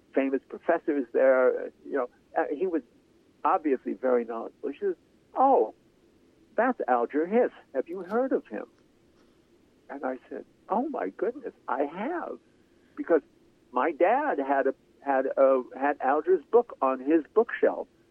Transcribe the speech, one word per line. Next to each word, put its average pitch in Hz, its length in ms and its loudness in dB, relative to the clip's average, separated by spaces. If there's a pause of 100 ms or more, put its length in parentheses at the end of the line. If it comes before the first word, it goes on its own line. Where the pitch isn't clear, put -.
(140)
famous 135 360 0
professors 147 640 -2
there. 131 340 4
Uh, - 220 -2 (180)
you 135 60 -12
know, 127 160 -2 (280)
uh, 165 140 0
he 151 160 -2
was 165 140 -2 (640)
obviously 147 480 0
very 123 320 0
knowledgeable. 113 480 -10
She - 80 -16
says, 269 140 -2 (380)
"Oh, 254 400 2 (840)
that's 240 220 0 (100)
Alger 127 360 0
Hiss. 220 260 0 (220)
Have 131 140 -4
you 180 160 -10
heard 233 300 -2
of - 140 -2
him?" - 180 -10 (1200)
And 139 160 -10
I 131 120 -6 (120)
said, 127 160 -12 (240)
"Oh 233 200 0
my 127 200 -4
goodness, - 440 -6 (140)
I 127 160 -2
have," 208 540 -8 (580)
because 170 260 2 (500)
my 139 200 0
dad 208 460 2
had 135 300 0
a, 135 80 -2 (240)
had 135 280 0 (100)
a, 135 260 6 (160)
had 143 220 0
Alger's 156 500 2
book 240 300 2
on 131 180 0
his 147 240 2 (100)
bookshelf, - 540 0 (240)